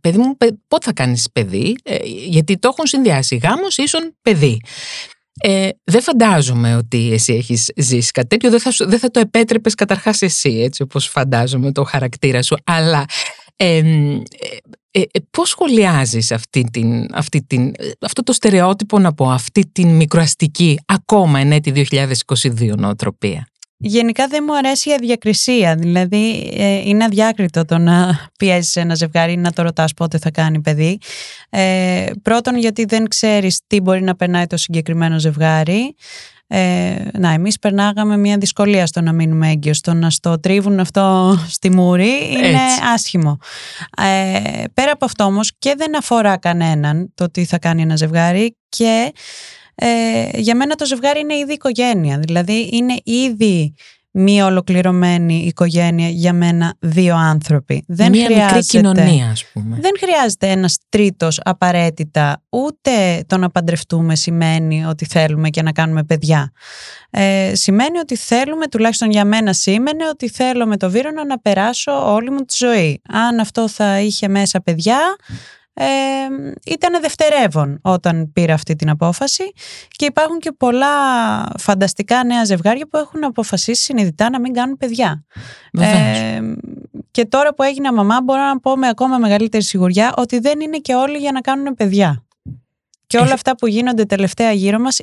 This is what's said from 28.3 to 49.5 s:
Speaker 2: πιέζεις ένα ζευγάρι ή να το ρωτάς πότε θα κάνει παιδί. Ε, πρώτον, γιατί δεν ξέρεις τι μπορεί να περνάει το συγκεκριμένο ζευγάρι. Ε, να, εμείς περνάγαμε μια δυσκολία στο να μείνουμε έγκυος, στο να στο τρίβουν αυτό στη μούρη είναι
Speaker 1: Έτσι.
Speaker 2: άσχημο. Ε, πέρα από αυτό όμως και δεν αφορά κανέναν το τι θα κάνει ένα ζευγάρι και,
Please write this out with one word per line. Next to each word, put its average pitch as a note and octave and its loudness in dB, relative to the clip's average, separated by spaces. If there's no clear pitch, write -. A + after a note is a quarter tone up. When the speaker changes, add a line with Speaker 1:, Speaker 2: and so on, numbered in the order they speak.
Speaker 2:
πιέζεις F3+ 0
ένα E3+ -2
ζευγάρι E3 0
ή F3 -2
να F3 0
το E3+ -4
ρωτάς E3 0
πότε E3 -4
θα D#3 -2
κάνει D#3 0
παιδί. D#3 0
Ε, F#3 0
πρώτον, A#3+ 0
γιατί A3+ 0
δεν A3 0
ξέρεις G#3 0
τι G#3 2
μπορεί F#3+ 0
να F#3 0
περνάει F3 0
το F3 -6
συγκεκριμένο E3 -2
ζευγάρι. D#3+ 0
Ε, F3+ 0
να, F3+ 2
εμείς F3 0
περνάγαμε G#3 0
μια G3+ 2
δυσκολία G3+ 2
στο E3+ -2
να E3 0
μείνουμε D#3+ 2
έγκυος, D3+ 0
στο E3+ -2
να E3 2
στο E3 -2
τρίβουν G3 2
αυτό F#3+ 2
στη F#3 -2
μούρη F3+ 4
είναι B3+ 0
Speaker 1:
Έτσι. C4 2
Speaker 2:
άσχημο. D#3+ 0
Ε, F#3+ -2
πέρα C#4 0
από C#4+ -2
αυτό - -2
όμως G3+ 0
και C#4 -2
δεν D4+ -4
αφορά A3 0
κανέναν E3 -2
το F3 -2
τι F3 -2
θα F3 -2
κάνει E3 0
ένα D#3+ 0
ζευγάρι E3+ 0
και, A3+ 0